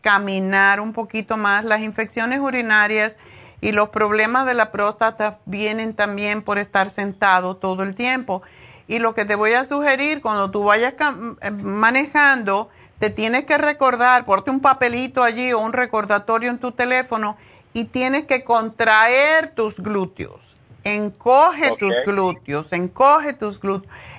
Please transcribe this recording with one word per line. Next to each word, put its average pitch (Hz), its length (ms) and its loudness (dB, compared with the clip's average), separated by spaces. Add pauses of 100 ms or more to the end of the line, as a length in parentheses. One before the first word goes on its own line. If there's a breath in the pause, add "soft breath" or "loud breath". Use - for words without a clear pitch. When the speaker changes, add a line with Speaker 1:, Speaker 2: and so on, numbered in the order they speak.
Speaker 1:
caminar 196 800 2
un 220 120 -8
poquito 220 440 -6
más. 208 280 0
Las 214 160 0
infecciones 220 600 -4
urinarias 220 760 0 (440 loud breath)
y 214 120 -2
los 208 180 0
problemas 214 560 0
de 254 80 0
la 220 180 0
próstata 208 720 -2
vienen 214 500 -6
también 208 480 -4
por 202 160 -4
estar 202 300 -2
sentado 190 680 0
todo 190 260 -4
el 190 120 -6
tiempo. 247 480 -4 (460 loud breath)
Y 226 120 -4
lo 226 140 0
que 220 100 -2
te 208 100 -2
voy 214 180 2
a 254 120 2
sugerir, 285 580 -2
cuando 202 280 -2
tú 202 140 -2
vayas 226 300 2
cam-, 233 480 -4
eh, 202 80 -6
manejando, 220 1200 0 (280 soft breath)
te 214 120 0
tienes 226 340 -2
que 294 140 0
recordar, 254 680 2
ponte - 260 0
un 269 100 -2
papelito 254 640 0
allí 247 300 0
o 233 60 0
un 220 160 -2
recordatorio 226 760 -2
en 240 80 -6
tu 247 140 -8
teléfono 247 640 -2 (380 soft breath)
y 233 100 -4
tienes 262 400 -2
que 262 200 -2
contraer 233 1040 2
tus 214 300 -4
glúteos. 185 760 -8 (280)
Encoge 247 880 2
Speaker 2:
Ok. 220 60 -4
Speaker 1:
tus 196 180 0 (100)
glúteos, 180 680 -2
encoge 269 600 2
tus 208 260 -10
glúteos. 196 320 -4 (260 loud breath)